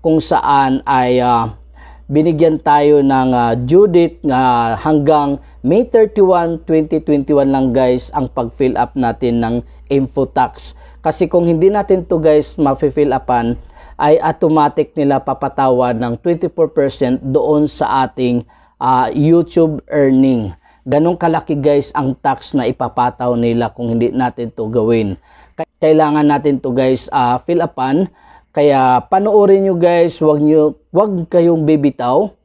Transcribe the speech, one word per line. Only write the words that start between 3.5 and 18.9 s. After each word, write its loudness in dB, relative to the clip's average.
due 4
date 0
na 0
hanggang 0
May 2
thirty-one, 0
twenty -2
twenty-one 0
lang 0
guys 0
ang -6
pag-fill -4
up -4
natin -2
ng -4
info -2
tax. -4
Kasi -2
kung 2
hindi 2
natin -2
to 0
guys 0
ma-fill 0
upan, -2
ay 4
automatic 0
nila 0
papatawa -2
ng -6
twenty-four -4
percent -2
doon -2
sa -2
ating, -2
ah, 0